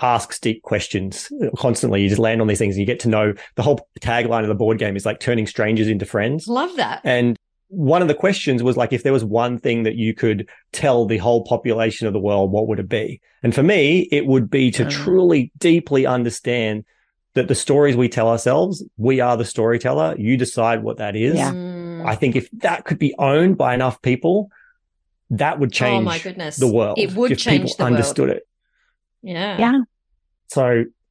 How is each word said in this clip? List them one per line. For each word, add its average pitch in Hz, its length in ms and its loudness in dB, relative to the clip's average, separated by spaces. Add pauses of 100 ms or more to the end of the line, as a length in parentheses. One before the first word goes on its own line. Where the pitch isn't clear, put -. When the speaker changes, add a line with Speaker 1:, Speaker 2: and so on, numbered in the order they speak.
Speaker 1:
asks 120 360 0
deep 113 260 -4
questions 98 680 -4 (240)
constantly. 113 480 0
You 98 60 4
just 104 100 2
land 113 220 2
on 107 60 2
these 104 120 0
things 101 160 0
and 101 60 -2
you 101 40 0
get 120 160 -2
to 120 60 -2
know, 107 260 2 (220)
the 123 80 -2
whole 139 240 0 (140)
tagline 117 400 0
of 107 80 -2
the 104 60 0
board 110 220 0
game 101 200 -2
is, 98 80 -8
like, 107 160 -4
turning 113 260 -2
strangers 110 400 0
into 101 180 -2
friends. 120 440 -4
Speaker 2:
Love 320 260 -4
that. 170 300 -4
Speaker 1:
And 123 320 2 (320)
one 170 320 2
of 165 80 2
the 147 40 2
questions 147 500 0
was, 127 120 2
like, 120 160 0
if 120 120 -4
there 135 100 2
was 117 100 2
one 117 340 0
thing 117 260 -2
that 110 120 0
you 110 180 -2
could 107 360 -2 (240)
tell 120 320 2
the 110 140 0
whole 117 260 2
population 113 600 -2
of 104 60 0
the 104 80 -2
world, 98 320 2
what 107 160 0
would 107 140 -4
it 95 80 -8
be? 110 320 -4 (220)
And 113 120 0
for 139 80 2
me, 175 480 4
it 147 160 0
would 127 220 2
be 131 220 2
to - 120 0
Speaker 2:
Mm. 147 80 -2
Speaker 1:
truly 165 680 2
deeply 165 480 2
understand 117 800 -2 (520)
that 131 120 2
the 131 80 2
stories 143 400 4
we 120 140 2
tell 113 180 0
ourselves, 143 560 0 (140)
we 123 240 2
are 120 160 2
the 113 80 -2
storyteller. 117 720 0
You 110 180 0
decide 117 480 0
what 113 140 -6
that 104 180 -6
is. 127 200 0
Speaker 3:
Yeah. - 180 0
Speaker 2:
Mm. - 520 -10
Speaker 1:
I 110 100 -2
think 127 200 0
if 131 220 -4
that - 260 -2
could - 160 -4
be 143 180 0
owned 156 400 4
by 123 160 2
enough 123 280 -2
people, 175 480 0 (800)
that 143 300 -2
would 131 100 0 (120)
Speaker 2:
Oh 120 200 2
my 165 160 -2
Speaker 1:
change 165 60 -8
Speaker 2:
goodness. 175 340 -10
Speaker 1:
the 127 100 2
world 107 320 0
Speaker 2:
It 190 160 -2
would 240 160 0
Speaker 1:
if 131 60 0
Speaker 2:
change - 240 0
Speaker 1:
people - 160 -6
Speaker 2:
the 165 80 -2
world. 123 80 2
Speaker 1:
understood 113 380 0
it. - 120 -6 (800)
Speaker 2:
Yeah. 185 360 -6
Speaker 3:
Yeah. 247 200 2 (680)
Speaker 1:
So 123 360 2 (280)